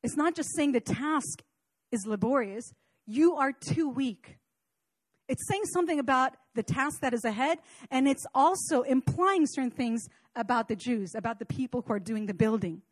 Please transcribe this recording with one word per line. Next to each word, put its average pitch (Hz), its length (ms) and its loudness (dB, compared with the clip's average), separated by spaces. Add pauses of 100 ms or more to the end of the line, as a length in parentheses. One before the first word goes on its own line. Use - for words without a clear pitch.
It's 240 140 -4
not 330 180 2
just 320 220 -6
saying 285 160 2
the 240 80 4
task 269 600 -4 (500)
is 202 120 -4
laborious. 220 720 -2 (320)
You 302 300 4
are 277 160 2
too 311 360 0
weak. 247 500 -6 (920)
It's - 200 -4
saying 403 180 -2
something 330 340 0
about 262 360 2 (180)
the 226 100 -2
task 277 380 -2
that 247 120 0
is 233 100 -2
ahead, 254 340 0 (340)
and 269 160 4
it's 269 260 0
also 294 480 4
implying 320 640 4
certain 254 240 -2
things 233 340 -2 (300)
about 226 320 0
the 226 80 -2
Jews, 208 400 -4
about 214 240 -4
the 220 80 -8
people 247 400 -4
who 214 60 -2
are 208 80 0
doing 214 260 -6
the 202 80 -4
building. 190 580 -2